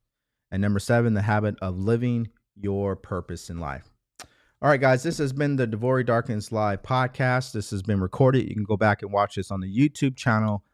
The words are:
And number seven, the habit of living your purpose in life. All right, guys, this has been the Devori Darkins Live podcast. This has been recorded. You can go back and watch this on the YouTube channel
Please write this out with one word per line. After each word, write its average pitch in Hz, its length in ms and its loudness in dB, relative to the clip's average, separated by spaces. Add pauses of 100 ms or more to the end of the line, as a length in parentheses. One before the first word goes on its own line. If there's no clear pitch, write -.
(500)
And 95 120 -2
number 101 180 2
seven, 117 340 2
the 101 80 0
habit 107 400 0
of 92 160 -4
living 117 520 0 (260)
your 98 400 -4
purpose 87 560 -10
in 85 80 -8
life. 69 320 -10 (680)
All 139 80 2
right, 139 120 4
guys, 131 220 4
this 165 160 -4
has 143 120 -2
been 143 240 0
the 127 120 0
Devori 120 380 0
Darkins 113 460 -2
Live 107 300 -2
podcast. 127 720 -2
This 104 180 -6
has 101 120 -4
been 98 200 0
recorded. 123 480 4
You - 60 -2
can 107 100 0
go 104 120 0
back 104 260 2
and 101 80 -8
watch 101 240 2
this 98 160 -6
on 95 100 -4
the 95 120 -6
YouTube 135 440 2
channel 110 460 2 (100)